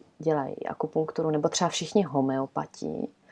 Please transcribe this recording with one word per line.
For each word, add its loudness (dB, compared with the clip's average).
dělají 0
akupunkturu, -2
nebo 2
třeba 2
všichni 0
homeopati, -2